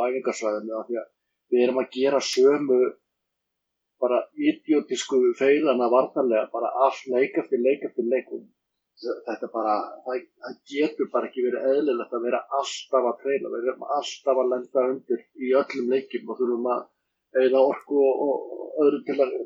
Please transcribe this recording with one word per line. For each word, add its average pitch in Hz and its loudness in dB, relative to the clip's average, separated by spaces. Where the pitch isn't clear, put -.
æfingasvæðinu, 110 -4
af 110 -8
því 120 -4
að - -16
við 123 4
erum 127 2
að - -6
gera 135 2
sömu 131 2
bara 123 0
idiotísku 147 0
feilana 135 2
varnarlega, 120 2
bara 117 -4
allt 135 -2
leik 123 0
eftir 123 -2
leik 131 2
eftir 113 -6
leik 123 -2
og - -12
þetta 117 -8
bara, 110 0
það, 127 -6
það 127 -12
getur 147 -2
bara - -2
ekki 123 -4
verið 123 -2
eðlilegt 135 0
að 117 -4
vera 123 0
alltaf - -2
að - -8
treyla, 139 -2
við 117 -4
erum - -8
alltaf 131 -2
að 127 0
lenda 127 0
undir 127 -4
í 127 -2
öllum 131 -4
leikjum 120 -4
og 113 -8
þurfum 120 -2
að - -4
eyða 131 6
orku 143 0
og, 135 2
og, - -2
og - -4
öðru 143 4
til 135 -4
að, 127 0